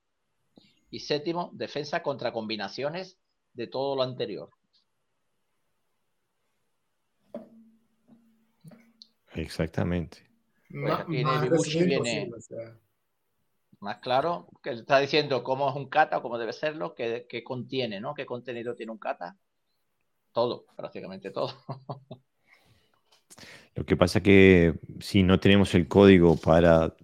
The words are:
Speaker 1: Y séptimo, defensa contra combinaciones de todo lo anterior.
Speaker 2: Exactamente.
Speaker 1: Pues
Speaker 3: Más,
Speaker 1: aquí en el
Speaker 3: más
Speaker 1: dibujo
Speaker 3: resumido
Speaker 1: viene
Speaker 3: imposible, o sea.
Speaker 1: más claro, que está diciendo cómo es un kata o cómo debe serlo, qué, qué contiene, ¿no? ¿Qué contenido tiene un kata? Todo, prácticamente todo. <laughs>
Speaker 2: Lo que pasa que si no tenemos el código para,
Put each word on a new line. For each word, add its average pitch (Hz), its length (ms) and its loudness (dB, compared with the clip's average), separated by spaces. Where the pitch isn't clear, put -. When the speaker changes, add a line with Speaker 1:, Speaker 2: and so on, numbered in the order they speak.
Speaker 1:
Y 113 100 -14
séptimo, 165 520 -6
defensa 147 500 -8
contra 120 300 -6
combinaciones 113 840 -10
de 117 120 -10
todo 135 300 -6
lo 131 60 -2
anterior. 120 480 -8
Speaker 2:
Exactamente. 85 840 -6
Speaker 1:
Pues 143 140 -14
Speaker 3:
Más, - 180 -4
Speaker 1:
aquí 160 140 -8
en 127 60 -4
el 123 60 -2
Speaker 3:
más 127 160 -2
Speaker 1:
dibujo 151 220 0
Speaker 3:
resumido 151 380 0
Speaker 1:
viene 113 200 -6
Speaker 3:
imposible, 95 140 -12
o 107 40 -18
sea. - 140 -20
Speaker 1:
más - 180 -12
claro, 147 500 -4
que 147 80 -10
está 120 280 0
diciendo 139 460 0
cómo 135 240 -4
es 131 80 -6
un 135 120 -12
kata 156 300 0
o 139 40 -8
cómo 120 160 -8
debe 110 140 -6
serlo, 156 420 -8
qué, 120 340 -8
qué 117 160 -10
contiene, 123 560 -8
¿no? 139 140 -10
¿Qué 143 120 -12
contenido 120 480 -10
tiene 113 180 -14
un 107 60 -16
kata? 127 380 -12
Todo, 120 340 -4
prácticamente - 540 -14
todo. - 220 -6
<laughs> - 540 -16
Speaker 2:
Lo - 100 -6
que 87 120 0
pasa 90 260 2
que 95 520 8
si - 220 0
no 92 160 6
tenemos 98 360 4
el 87 120 4
código 92 500 8
para, 82 680 4